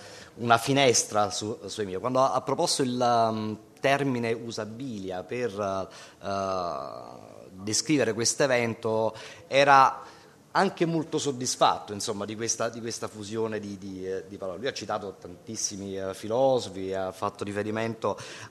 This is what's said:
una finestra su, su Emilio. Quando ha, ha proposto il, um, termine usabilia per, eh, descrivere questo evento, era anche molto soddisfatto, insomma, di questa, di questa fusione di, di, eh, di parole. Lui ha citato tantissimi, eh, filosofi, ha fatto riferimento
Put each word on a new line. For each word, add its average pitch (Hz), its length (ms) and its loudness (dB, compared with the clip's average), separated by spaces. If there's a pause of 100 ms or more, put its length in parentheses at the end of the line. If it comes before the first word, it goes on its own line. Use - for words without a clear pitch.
(340)
una 117 240 4
finestra 117 720 4
su, 107 340 -6
su 95 160 -6
Emilio. 92 200 -4
Quando 127 200 2
ha, 131 120 4
ha 127 100 0
proposto 135 400 0
il, 123 180 0
um, 110 560 2 (240)
termine 135 540 2
usabilia 110 880 -6
per, 98 680 -4 (340)
eh, 95 60 -8 (1200)
descrivere 110 640 0
questo 113 300 0
evento, 113 720 2 (320)
era 135 580 8 (460)
anche 180 360 2
molto 160 320 0
soddisfatto, 123 760 0
insomma, 101 320 -4
di 104 100 -8
questa, 113 340 -2
di 117 120 -8
questa 113 260 -8
fusione 107 540 -4
di, 101 180 -8
di, 95 260 -10
eh, 95 220 -4
di 98 120 -12
parole. 92 200 -8
Lui 117 80 -8
ha 131 60 0
citato 101 480 -6
tantissimi, 98 760 -8
eh, 95 180 -4
filosofi, 107 800 0
ha 95 200 -2
fatto 101 320 -4
riferimento 107 720 -2 (320)